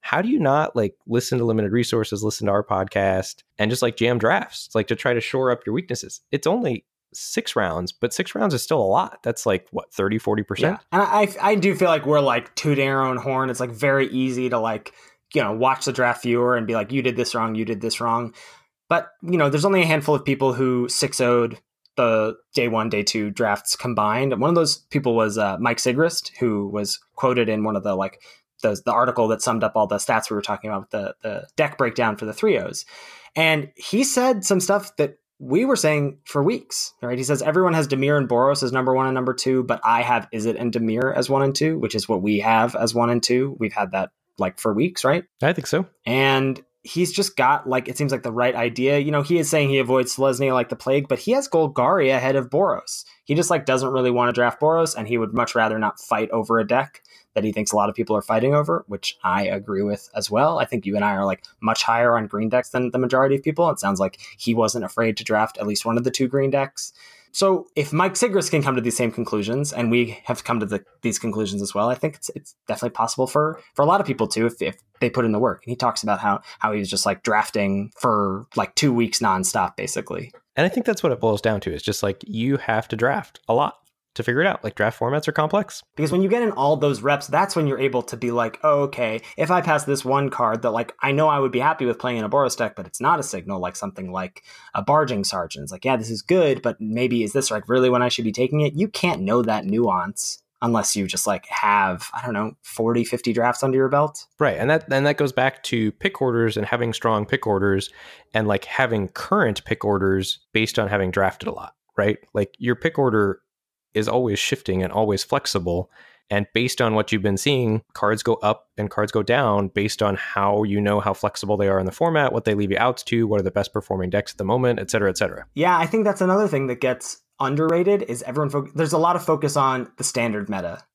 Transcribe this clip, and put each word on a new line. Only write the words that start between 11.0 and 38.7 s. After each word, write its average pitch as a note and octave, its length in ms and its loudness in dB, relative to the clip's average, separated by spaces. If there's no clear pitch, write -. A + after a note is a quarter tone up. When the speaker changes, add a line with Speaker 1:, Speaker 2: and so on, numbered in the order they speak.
Speaker 2:
I, G3+ 260 4
I G#3 120 4
do F#3+ 200 2
feel F3 160 2
like D#3 160 2
we're, D3 140 4
like, A#2+ 340 0
tooting C#3 340 2
our C3+ 160 2
own B2+ 140 -2
horn. C3 320 -2
It's, B2 100 -6
like, B2 120 -4
very C3+ 360 2
easy B2+ 400 0
to, A#2+ 100 0
like, A2 360 -4
you C#3+ 80 2
know, G#2 100 0
watch B2+ 320 2
the C3+ 80 -2
draft A#2+ 300 0
viewer B2 340 2
and A2+ 100 -2
be A2+ 80 -2
like, A2 180 -2
"You C3+ 100 0
did A#2+ 140 0
this A#2+ 180 -2
wrong, A2+ 200 -2
you A2 120 -2
did G#2+ 160 -4
this A2+ 180 -4
wrong." A#2 320 -2
But, E3 220 0
you F3 140 0
know, D3 140 4
there's D3+ 160 0
only F#3+ 160 4
a E3 40 4
handful D3+ 280 2
of C#3+ 100 -2
people C3+ 300 2
who B2 340 0
six - 320 -2
oh'd A#2+ 400 2
the A2+ 400 2
day A#2+ 140 2
one, A2 200 0
day G#2 140 0
two G#2 280 -2
drafts G#2 460 -2
combined. A#2 560 0
And G#2+ 80 -2
one C#3 80 2
of F3 60 4
those E3 240 2
people B2+ 240 0
was, A2 220 2
uh, G2 240 0
Mike A#2+ 160 0
Sigrist, D#3 640 0
who G#2 300 0
was G#2 300 -4
quoted B2 320 2
in G#2+ 160 0
one G#2+ 120 -2
of F#2+ 60 -4
the, G2+ 120 -2
like, F#2+ 280 -4
the, G#2 220 0
the A#2+ 80 0
article A#2 360 2
that A2 140 0
summed A2+ 220 0
up F2+ 100 0
all G#2+ 120 2
the G2+ 100 -2
stats A2 340 -2
we A2 40 -4
were G2+ 80 -2
talking G#2+ 280 -6
about G2 120 -6
with - 80 -18
the, G2+ 320 -6
the G#2 240 -8
deck D3 220 -2
breakdown A#2 380 0
for A2+ 100 -8
the G#2+ 60 -6
three F#3+ 260 2
O's. - 260 -8
And D#3 420 0
he A#3 280 0
said B3 400 2
some F#3+ 160 4
stuff G3 360 0
that D3 220 -2
we C#3+ 260 0
were C4 120 2
saying D3 480 0
for C#3+ 180 -2
weeks, - 580 -2
right? B2 160 -4
He B2+ 80 -4
says, C#3 180 0
"Everyone E3 320 4
has D#3 140 2
Dimir C#3+ 300 2
and C3 100 0
Boros C3 340 4
as B2 100 -2